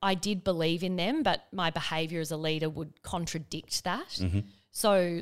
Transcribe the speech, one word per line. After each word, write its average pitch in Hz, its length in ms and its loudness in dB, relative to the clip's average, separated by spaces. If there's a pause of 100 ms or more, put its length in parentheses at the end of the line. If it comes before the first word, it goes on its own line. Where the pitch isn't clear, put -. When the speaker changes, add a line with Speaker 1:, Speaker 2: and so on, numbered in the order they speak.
Speaker 1:
I 190 140 2
did 196 280 -2
believe 170 400 2
in 185 140 0
them, 240 260 0
but 190 300 2
my 175 180 0
behaviour 160 500 -2
as 156 100 -4
a 156 80 -4
leader 156 320 0
would 156 320 -10
contradict - 800 -6
that. 208 240 -2
Speaker 2:
Mm-hmm. 92 320 0 (320)
Speaker 1:
So 180 480 4